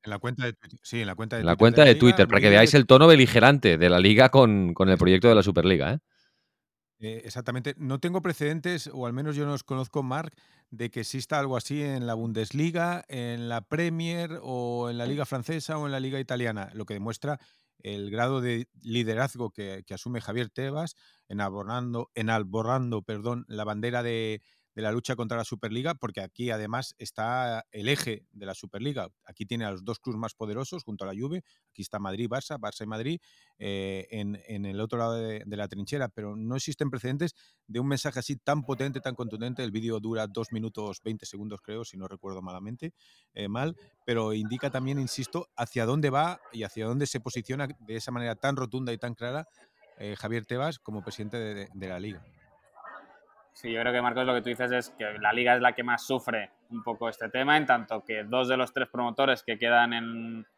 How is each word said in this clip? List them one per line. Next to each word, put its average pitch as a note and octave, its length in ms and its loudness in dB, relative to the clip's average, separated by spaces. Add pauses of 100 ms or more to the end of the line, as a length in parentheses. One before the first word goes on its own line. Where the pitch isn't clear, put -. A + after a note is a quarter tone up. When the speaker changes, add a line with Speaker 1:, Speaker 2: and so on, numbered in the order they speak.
Speaker 1:
En G#2+ 80 -12
la G2+ 80 -6
cuenta B2 260 -4
de A#2 80 -2
Twitter. - 300 -20
Sí, A#2 180 -6
en G#2+ 60 -2
la F#2 80 -4
cuenta A2 220 -6
de A2+ 40 -2
Speaker 2:
En E2 60 0
la E2+ 60 4
Speaker 1:
Twitter E2+ 60 2
Speaker 2:
cuenta A#2 220 10
Speaker 1:
de D3 60 12
la - 20 12
Speaker 2:
de A#2+ 60 12
Speaker 1:
liga, D3+ 60 4
Speaker 2:
Twitter, G2 260 10
Speaker 1:
un - 20 -4
Speaker 2:
para G2+ 120 6
que G2+ 80 6
Speaker 1:
vídeo G2+ 100 12
Speaker 2:
veáis A2+ 140 10
Speaker 1:
de D3 60 10
Speaker 2:
el B2 80 8
tono C3+ 200 12
beligerante B2 720 10
de F2 100 8
la F2 100 8
liga G#2+ 300 10
con, G#2 460 6
con F#2+ 160 4
el F2+ 80 8
proyecto F#2 300 6
de A2+ 60 10
la G2+ 80 8
Superliga, F2 520 4
¿eh? D#3 40 -4 (1040)
Speaker 1:
Eh, A2+ 220 -10
exactamente. B2 540 -6
No C3+ 200 -4
tengo F3 220 -2
precedentes, D#3 720 -4
o B2+ 140 -8
al A#2+ 80 -4
menos D3 200 -4
yo D3 120 -2
no C#3+ 60 -4
los C3+ 120 -6
conozco, C3 380 -4
Marc, C#3+ 320 -6 (360)
de A#2 200 -8
que A#2+ 100 -10
exista C3+ 380 -4
algo C3+ 180 -2
así C#3+ 260 -4
en C3+ 240 -4
la A#2 60 -4
Bundesliga, D3 960 -4
en A#2+ 400 -8
la A#2 140 -4
Premier, E3 800 -4
o A#2+ 480 -4
en A#2+ 80 -6
la A#2+ 80 -4
Liga C#3+ 180 -4
Francesa, D3+ 540 -6
o D3 80 -6
en C#3 60 -6
la C3+ 80 -4
Liga C3+ 200 -4
Italiana, A#2 540 -4
lo G#2+ 100 -10
que G#2+ 80 -10
demuestra A2+ 460 -6 (440)
el G2+ 280 -8
grado B2 320 -2
de A#2+ 260 -4 (140)
liderazgo A#2 680 -2
que, F#2+ 360 -12
que G2 80 -12
asume A#2+ 260 -8
Javier A2 300 -6
Tebas C#3+ 440 -8 (340)
en G2+ 100 -8
abornando-, A2+ 760 -6
en A2+ 140 -4
alborrando, A2 720 -2
perdón, A2+ 480 -8
la G#2+ 160 -8
bandera A#2 380 -4
de, A2+ 400 -6 (320)
de A2 80 -10
la G#2+ 100 -2
lucha A#2+ 240 -6
contra A#2 220 -6
la A2+ 60 -6
Superliga, B2 500 -8
porque A2+ 260 -10
aquí A#2 300 -8
además A2 480 -8
está A#2 760 -6
el G#2+ 160 -8
eje B2 420 -4
de G2+ 160 -16
la F#2+ 80 -10
Superliga. G#2 540 -10 (160)
Aquí - 220 -16
tiene A#2 180 -6
a G2+ 80 -6
los F#2 120 -12
dos A2 140 -8
clubes A2+ 200 -10
más A2+ 160 -10
poderosos A#2+ 500 -10
junto G2 200 -12
a - 80 -10
la G2+ 60 -12
Juve, D3 240 -8 (280)
aquí - 120 -18
está G2+ 160 -10
Madrid, G2 300 -6
Barça, C3+ 300 -8
Barça G#2+ 260 -12
y - 20 -10
Madrid, A2+ 340 -8 (380)
eh, G2 520 -8
en, G#2 360 -8
en G2+ 180 -10
el G2 160 -8
otro A2+ 180 -6
lado A#2 160 -2
de, A2 300 -8
de G2+ 120 -10
la G2+ 120 -6
trinchera, A2 400 -8
pero G#2 280 -12
no A2+ 200 -8
existen C#3+ 320 -6
precedentes C3 460 -6 (320)
de A#2 140 -6
un C#3 80 -2
mensaje C3+ 320 -4
así C3+ 160 -10
tan C#3+ 260 -2
potente, C3+ 380 -4
tan B2+ 140 -8
contundente. A#2 500 -8
El G#2 80 -6
vídeo A2+ 280 -4
dura A2 280 -4
dos A2 240 -8
minutos G#2+ 500 -8
veinte A2 240 -8
segundos, G#2 340 -14
creo, A2 240 -12
si - 120 -18
no F#2+ 100 -12
recuerdo F#2+ 340 -12
malamente, G2 520 -12 (420)
eh, G#2 140 -8
mal, C3+ 280 -6 (300)
pero A2+ 260 -2
indica A2 380 -6
también, C3+ 300 -4
insisto, C3+ 560 -8
hacia A#2 280 -4
dónde C#3+ 260 0
va D3+ 300 -2 (120)
y A2+ 100 -10
hacia A2 240 -8
dónde C3+ 200 -4
se B2 140 -8
posiciona C3 480 -8 (120)
de A2 160 -12
esa B2 160 -10
manera A#2+ 240 -6
tan C#3 200 -2
rotunda B2+ 360 -6
y A2 60 -6
tan A#2+ 160 -8
clara, B2+ 320 -10 (520)
eh, G#2 180 -10
Javier A2 300 -8
Tebas C#3 320 -6
como G#2+ 240 -12
presidente G#2 360 -12
de, G#2+ 160 -8
de, G2 200 -14
de F#2+ 140 -12
la F2+ 100 -10
Liga. F#2+ 260 -14 (1300)
Speaker 3:
Sí, A#2 200 -10
yo A2+ 80 -4
creo A#2+ 120 0
que, B2 80 0
Marcos, B2 260 0
lo B2+ 80 0
que A#2 80 -2
tú A#2+ 60 -6
dices B2 240 -4
es B2 180 -4
que - 140 -12 (160)
la G#2+ 120 2
Liga A#2+ 220 2
es B2 60 2
la B2 140 4
que B2 80 -6
más A#2+ 240 -2
sufre A#2 440 -4 (200)
un A#2 120 -10
poco A#2 260 -6
este A2+ 200 -8
tema, C3+ 280 2
en D3 100 0
tanto A2+ 380 0
que G#2+ 200 -8
dos B2 240 -2
de C3 80 0
los B2+ 160 -2
tres B2+ 160 -4
promotores B2 540 -2
que A2+ 160 -6
quedan A#2 340 2
en A#2 540 -8 (120)